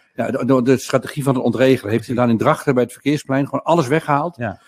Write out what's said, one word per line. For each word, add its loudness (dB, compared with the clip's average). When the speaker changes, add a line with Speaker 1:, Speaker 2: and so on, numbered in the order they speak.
Speaker 1:
Ja, -4
de, -4
de, 4
de 4
strategie -4
van 2
het -2
ontregelen 2
heeft 2
hij -2
Speaker 2:
Precies. -6
Speaker 1:
gedaan 2
in 2
Drachten 0
bij 2
het -4
verkeersplein. -2
Gewoon -6
alles 2
weggehaald. 0
Speaker 2:
Ja. -8